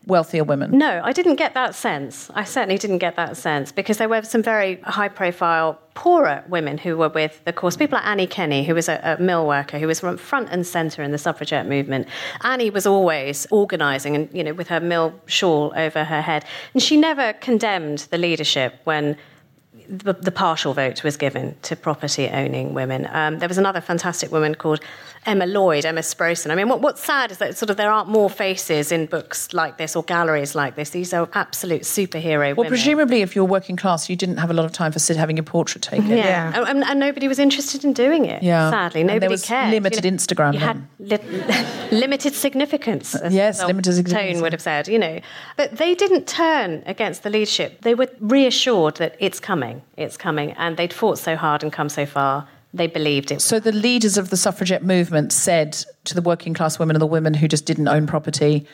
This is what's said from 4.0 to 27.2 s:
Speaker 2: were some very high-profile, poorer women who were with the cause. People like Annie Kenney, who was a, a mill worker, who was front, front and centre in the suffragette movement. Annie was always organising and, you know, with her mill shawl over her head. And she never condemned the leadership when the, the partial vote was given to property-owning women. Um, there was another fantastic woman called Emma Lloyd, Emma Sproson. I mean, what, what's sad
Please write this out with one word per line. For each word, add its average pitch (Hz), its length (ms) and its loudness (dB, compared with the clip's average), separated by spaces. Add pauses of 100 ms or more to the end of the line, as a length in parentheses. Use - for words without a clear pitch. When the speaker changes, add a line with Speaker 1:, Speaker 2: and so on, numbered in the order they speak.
Speaker 2:
were 220 140 0
some 220 200 0
very 202 440 0
high-profile, 175 960 0 (140)
poorer 302 560 4
women 156 280 -2
who 165 200 -4
were 160 100 4
with 151 380 -2
the 170 80 -2
cause. 180 240 -2
People 285 200 0
like 196 80 -2
Annie 185 220 0
Kenney, 147 380 0
who 165 100 2
was 165 140 0
a, 160 280 -2
a 175 40 -4
mill 175 260 2
worker, 143 320 -2
who 156 80 0
was 160 140 -2
front, 180 180 -4
front 262 320 -4
and 175 160 -2
centre 160 340 -4
in 143 120 -4
the 147 40 -2
suffragette 147 500 -4
movement. 135 380 -2 (380)
Annie 240 260 0
was 196 160 -2
always 160 640 2
organising 151 640 0
and, 151 200 0
you 170 100 -4
know, 151 100 -4
with 170 140 -8
her 165 140 0
mill 170 320 0 (120)
shawl 151 520 2
over 156 260 0
her 156 180 -2
head. 156 220 -2 (300)
And 269 100 2
she 311 140 4
never 285 340 2
condemned 208 800 -2
the 170 60 0
leadership 156 560 0 (100)
when 151 320 0 (720)
the, 196 260 -2
the 185 180 -4
partial 160 420 0
vote 131 300 -2
was 147 120 0
given - 460 -4
to - 160 -8
property-owning 139 960 -2
women. 131 380 -4
Um, 156 280 -2
there 175 80 -2
was 180 120 -2
another 190 220 0
fantastic 170 500 -4
woman 156 240 0
called 156 240 -2 (480)
Emma 196 180 2
Lloyd, 180 400 2
Emma 160 160 -2
Sproson. 170 500 -2
I 160 40 0
mean, 202 140 2
what, 233 120 0
what's 277 220 -2
sad 269 280 -2